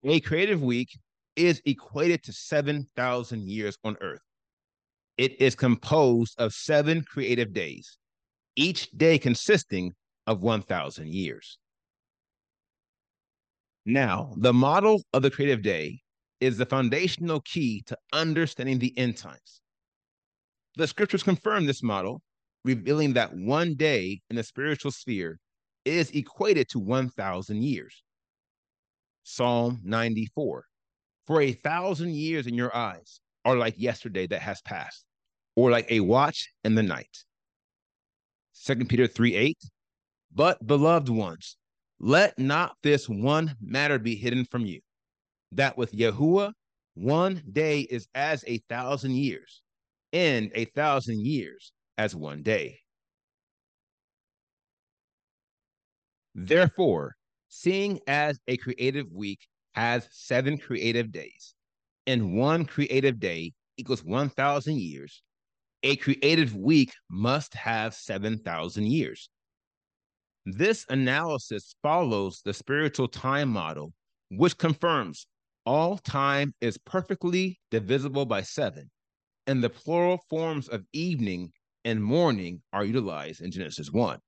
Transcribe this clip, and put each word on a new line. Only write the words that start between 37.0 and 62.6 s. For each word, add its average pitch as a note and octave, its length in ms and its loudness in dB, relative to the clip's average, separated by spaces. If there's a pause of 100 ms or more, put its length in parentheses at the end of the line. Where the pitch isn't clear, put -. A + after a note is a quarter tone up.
Second B2 360 -2
Peter A#2+ 200 4
three A2+ 260 2
eight, B2+ 240 2 (760)
"But C#3+ 320 2
beloved D3 440 4
ones, G2+ 480 -4 (420)
let D#3+ 400 4
not C#3+ 440 0
this D3 260 2
one C#3 520 0
matter C3+ 380 0
be A2+ 160 -2
hidden B2 300 -2
from A#2+ 200 -4
you, F2+ 160 -8 (720)
that C3 260 0
with A#2+ 140 -2
Yahuwah, D3 600 2 (420)
one D#3+ 560 0
day D3+ 300 0
is B2 340 -6
as C#3+ 320 -2
a A#2 120 -4 (100)
thousand B2+ 480 -4
years, B2 440 -4 (520)
and C#3+ 420 2
a A2+ 120 -2
thousand B2 600 -2
years A2 460 -6 (260)
as G#2+ 160 -2
one D2+ 300 -10
day." F2+ 340 -2 (3500)
Therefore, G#2+ 800 2 (320)
seeing G3 580 0
as D3 400 0
a B2+ 100 -2
creative B2+ 540 -4
week G2 380 -10 (240)
has A#2 400 -2
seven C3 460 -2
creative A#2 520 -2
days, C2+ 440 -16 (520)
and A2 300 0
one D3+ 280 2